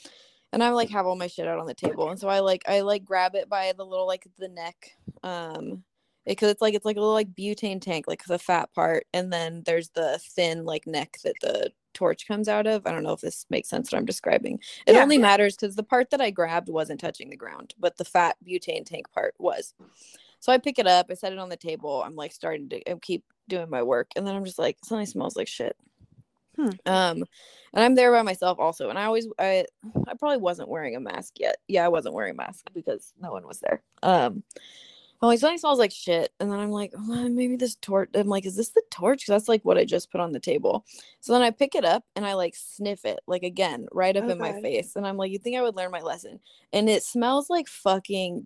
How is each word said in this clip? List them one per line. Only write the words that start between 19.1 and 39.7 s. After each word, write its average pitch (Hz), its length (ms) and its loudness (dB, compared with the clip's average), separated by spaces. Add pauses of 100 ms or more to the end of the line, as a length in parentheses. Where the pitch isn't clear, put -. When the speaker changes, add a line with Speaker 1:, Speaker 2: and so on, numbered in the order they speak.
Speaker 1:
part - 260 -2
was. - 340 -4 (680)
So - 120 2
I 254 60 6
pick 254 200 -2
it 214 80 2
up, 180 240 8
I 185 40 -8
set 190 180 -6
it 190 60 -10
on 185 100 -10
the 175 80 -10
table, 147 460 -6
I'm, 156 140 -10
like, 151 160 -10
starting 151 360 -6
to, - 220 -8
I 180 100 -6
keep - 240 -6 (240)
doing 175 220 -6
my 127 120 -2
work, 120 320 2
and 196 120 -2
then 196 80 -4
I'm 196 100 -6
just 185 140 -8
like, - 260 -2
"Something 220 220 -4
smells - 300 -6
like 101 120 -4
shit." - 280 -6 (800)
Speaker 2:
Hmm. 214 280 -2
Speaker 1:
Um, 180 380 2 (500)
and 214 100 6
I'm 254 120 6
there 247 160 8
by 233 120 8
myself 180 360 0
also, 147 300 0
and 185 100 -4
I 202 60 -2
always, 226 220 -2 (120)
I, 190 260 2 (420)
I - 80 -10
probably 294 240 0
wasn't 175 300 -2
wearing 147 260 -6
a 123 40 -8
mask - 400 -10
yet. - 180 0 (100)
Yeah, 175 180 2
I 175 40 4
wasn't 135 260 0
wearing 98 180 -4
a - 40 -16
mask - 360 -12
because - 460 -8
no 175 120 -12
one 90 160 -10
was - 140 -16
there. - 220 -2 (200)
Um, 160 400 2 (800)
I'm 233 80 4
like, 233 100 4
"Something 320 200 2
smells 294 200 2
like 208 140 4
shit." - 460 0
And 202 120 -2
then 202 80 -2
I'm 208 120 -4
like, 208 240 -6
"Well, 233 340 -4
maybe 247 280 0
this 240 200 -2
torch." 196 380 0
I'm 202 120 2
like, 196 200 0
"Is 185 100 -6
this 226 140 -2
the 453 200 2
torch?" 226 340 0
'Cause 208 80 2
that's, 214 160 2
like, 220 160 2
what 180 120 6